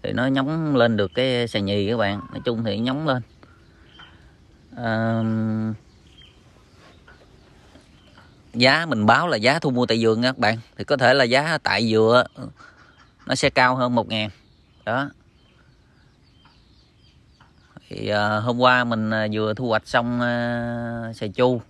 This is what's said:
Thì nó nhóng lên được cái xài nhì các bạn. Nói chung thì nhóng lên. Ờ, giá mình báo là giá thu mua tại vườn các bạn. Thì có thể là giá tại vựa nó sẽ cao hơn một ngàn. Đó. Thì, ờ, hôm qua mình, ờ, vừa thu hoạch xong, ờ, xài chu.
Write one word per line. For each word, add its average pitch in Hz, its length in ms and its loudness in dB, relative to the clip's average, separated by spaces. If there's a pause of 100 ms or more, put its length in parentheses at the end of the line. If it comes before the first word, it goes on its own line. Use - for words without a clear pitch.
Thì 104 100 -6
nó 117 140 -2
nhóng 143 500 -2
lên 117 200 4
được 101 180 -2
cái 123 340 0
xài 107 140 -4
nhì 101 280 0
các 120 60 0
bạn. 104 240 -2 (120)
Nói - 120 -10
chung 117 200 -2
thì 101 140 -4
nhóng 131 280 -4
lên. 127 160 -2 (1500)
Ờ, 113 480 -2 (3250)
giá 135 320 4
mình 110 200 0
báo 143 220 4
là 135 80 0
giá 127 220 2
thu 156 120 -2
mua 123 160 0
tại 117 140 0
vườn 113 220 2
các 127 160 -2
bạn. 113 200 0 (180)
Thì 104 80 -8
có 143 120 0
thể 127 180 4
là 139 100 4
giá 143 380 2
tại 113 280 -2
vựa 110 340 6 (1000)
nó 131 80 -2
sẽ 135 160 0
cao 127 260 2
hơn 123 180 0
một 117 140 0
ngàn. 107 220 -4 (540)
Đó. 135 260 -4 (2750)
Thì, 110 200 -8
ờ, 104 320 0
hôm 120 180 -2
qua 123 260 4
mình, 110 260 -2
ờ, 107 220 -2
vừa 107 220 -2
thu 127 140 -4
hoạch 110 200 0
xong, 120 320 0
ờ, 120 960 -4
xài 107 120 -8
chu. 123 420 2